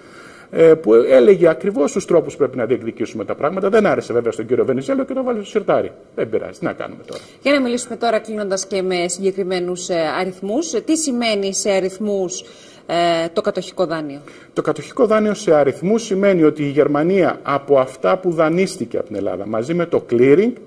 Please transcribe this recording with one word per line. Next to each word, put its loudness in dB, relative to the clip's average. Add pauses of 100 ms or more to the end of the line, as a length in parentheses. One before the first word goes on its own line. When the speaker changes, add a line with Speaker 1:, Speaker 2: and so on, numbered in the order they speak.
(500)
Speaker 1:
ε, 6
που 2
έλεγε 6
ακριβώς 0
τους -4
τρόπους 0
πρέπει -2
να -4
διεκδικήσουμε -4
τα -6
πράγματα. -4
Δεν 2
άρεσε -2
βέβαια 0
στον -8
κύριο 2
Βενιζέλο -2
και -8
το -4
βάλε -4
στο -10
σιρτάρι. -2 (220)
Δεν -6
πειράζει, -6
τι -10
να -4
κάνουμε -12
τώρα. -16 (220)
Speaker 2:
Για 0
να 2
μιλήσουμε -4
τώρα, 0
κλείνοντας -6
και -4
με -2
συγκεκριμένους, -4
ε, -2 (260)
αριθμούς. -6
Τι -2
σημαίνει -2
σε -2
αριθμούς, -2 (420)
ε, -4 (380)
το -2
κατοχικό -4
δάνειο; -6 (320)
Speaker 1:
Το -4
κατοχικό -2
δάνειο 2
σε 2
αριθμούς 2
σημαίνει 2
ότι 2
η -2
Γερμανία 2
από 2
αυτά 0
που -2
δανείστηκε 0
από -4
την -10
Ελλάδα, -6
μαζί -2
με 0
το -2
clearing, 6 (140)